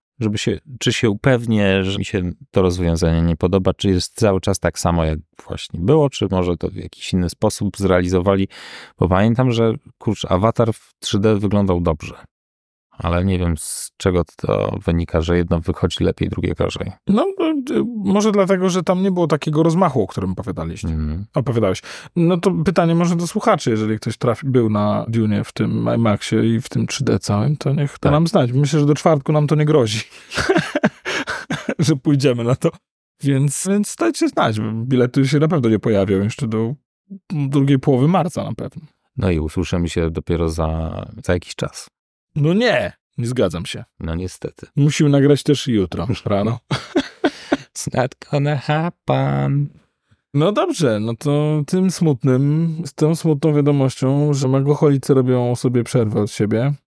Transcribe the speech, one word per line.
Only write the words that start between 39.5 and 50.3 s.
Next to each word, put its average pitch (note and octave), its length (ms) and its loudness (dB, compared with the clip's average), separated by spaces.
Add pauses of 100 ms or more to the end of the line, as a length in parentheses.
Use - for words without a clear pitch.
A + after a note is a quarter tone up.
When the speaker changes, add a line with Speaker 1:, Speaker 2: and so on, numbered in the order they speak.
Speaker 1:
się E2 220 0
dopiero E2 380 -2
za, D#2+ 440 -4 (320)
za F2+ 80 0
jakiś F2 220 -4
czas. - 360 -10 (460)
Speaker 2:
No D#3 180 2
nie, F#3 380 0 (260)
nie A#2 80 -4
zgadzam G#2 400 -2
się. - 180 -12 (160)
Speaker 1:
No E2 140 -6
niestety. - 520 -10 (100)
Speaker 2:
Musimy C#3+ 340 4
nagrać C#3+ 320 4
też - 240 0
jutro F#2+ 400 0 (100)
Speaker 1:
<laughs> - 80 -10
Speaker 2:
rano. G#2 340 0 (920)
Speaker 1:
It's - 440 -6
not B2+ 180 -2 (160)
gonna D3 260 0
happen. C#3 1120 -2 (680)